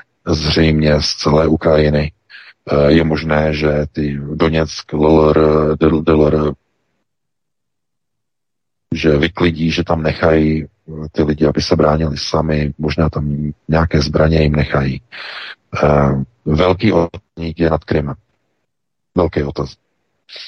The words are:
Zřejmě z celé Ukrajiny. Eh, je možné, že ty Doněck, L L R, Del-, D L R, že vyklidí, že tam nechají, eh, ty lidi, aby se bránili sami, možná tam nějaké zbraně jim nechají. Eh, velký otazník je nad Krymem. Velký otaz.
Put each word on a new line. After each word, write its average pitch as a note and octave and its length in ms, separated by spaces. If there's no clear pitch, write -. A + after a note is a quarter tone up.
Zřejmě D#2 720
z - 60
celé D#2 400
Ukrajiny. D2+ 640
Eh, D2 200
je E2 120
možné, D#2 500
že D2 380
ty C#2+ 280
Doněck, D#2+ 580
L D2+ 120
L D#2 240
R, D2+ 80
Del-, D#2+ 280
D E2+ 80
L D2+ 160
R, D2+ 260
že D#2 220
vyklidí, D#2+ 540
že F2 120
tam D#2+ 200
nechají, D#2 600
eh, D#2 460
ty - 120
lidi, D2+ 220
aby D2+ 160
se - 140
bránili D#2 420
sami, D2+ 600
možná D#2 320
tam D2 420
nějaké D#2+ 340
zbraně D#2 400
jim D2+ 140
nechají. C2+ 460
Eh, C#2+ 400
velký F#2 460
otazník E2 680
je E2 100
nad D#2 140
Krymem. D2 320
Velký E2 260
otaz. C#2+ 320